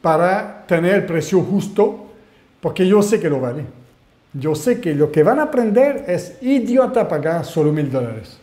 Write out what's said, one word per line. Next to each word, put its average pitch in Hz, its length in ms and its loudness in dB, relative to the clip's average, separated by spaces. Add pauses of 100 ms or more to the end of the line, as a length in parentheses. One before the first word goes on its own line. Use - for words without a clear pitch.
para 180 680 -2
tener 175 260 2
el 190 100 0
precio 170 360 0
justo, - 720 -2 (480)
porque 180 260 -2
yo 202 160 4
sé 208 160 0
que 165 100 -2
lo 139 120 -2
vale. 127 240 -6 (680)
Yo 147 220 -4
sé 226 260 -2
que 160 140 -2
lo 147 160 2
que 156 140 4
van 254 160 4
a 302 40 2
aprender 254 640 2
es 180 340 -4
idiota 247 680 2
pagar 160 360 -2
solo 151 280 0
mil 151 180 -2
dólares. 113 520 -6